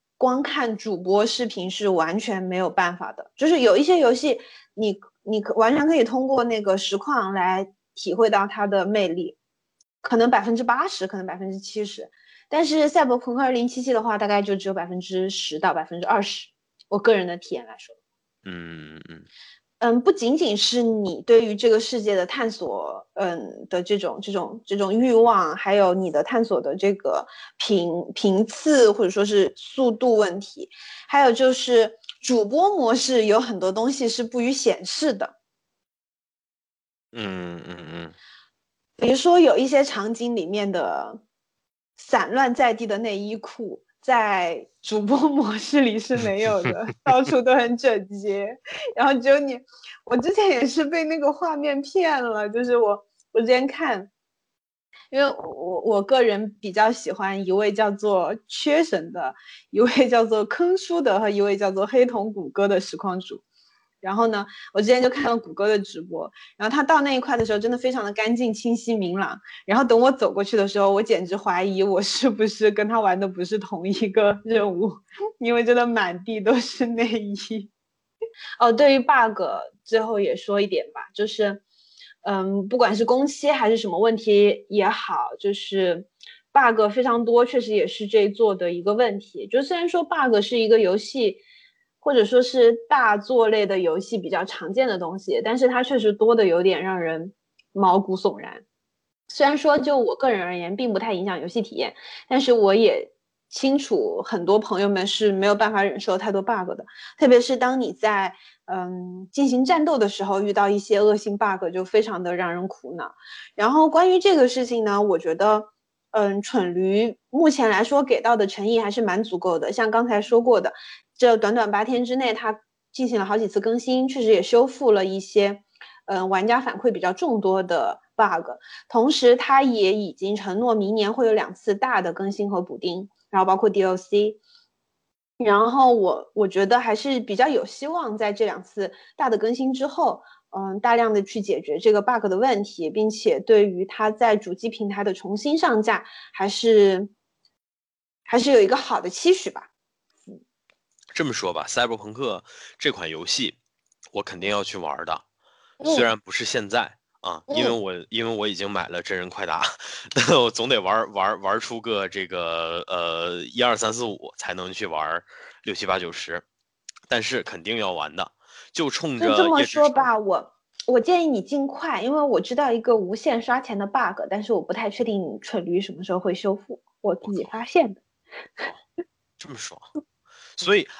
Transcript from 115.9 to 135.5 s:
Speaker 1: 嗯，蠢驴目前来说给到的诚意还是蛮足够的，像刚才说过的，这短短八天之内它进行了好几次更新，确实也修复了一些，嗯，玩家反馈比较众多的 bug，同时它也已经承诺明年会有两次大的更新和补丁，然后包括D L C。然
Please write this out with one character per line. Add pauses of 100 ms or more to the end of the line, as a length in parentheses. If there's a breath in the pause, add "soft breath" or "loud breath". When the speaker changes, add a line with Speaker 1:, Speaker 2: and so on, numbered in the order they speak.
Speaker 1:
嗯，
蠢
驴 (140)
目
前
来
说
给
到
的
诚
意
还
是
蛮
足
够
的，
像
刚
才
说
过
的， (440 loud breath)
这
短
短
八
天
之
内
它 (300)
进
行
了
好
几
次
更
新，
确
实
也
修
复
了
一
些， (440 loud breath)
嗯，
玩
家
反
馈
比
较
众
多
的 (160)
bug， (380 loud breath)
同
时
它
也
已
经
承
诺
明
年
会
有
两
次
大
的
更
新
和
补
丁， (220)
然
后
包
括
D
L
C。 (1040 soft breath)
然